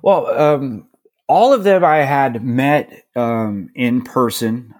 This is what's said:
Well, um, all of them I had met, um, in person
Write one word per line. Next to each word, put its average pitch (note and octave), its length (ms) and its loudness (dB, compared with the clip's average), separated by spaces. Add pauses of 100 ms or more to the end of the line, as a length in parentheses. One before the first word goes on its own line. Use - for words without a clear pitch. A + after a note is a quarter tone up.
Well, E3 260 2
um, C#3 580 -2 (400)
all G#3+ 260 4
of A3 120 0
them F#3+ 200 2
I D#3 200 4
had C3+ 400 -2
met, C3+ 600 -2 (120)
um, A2+ 580 -4
in B2 280 -2
person A#2 760 -4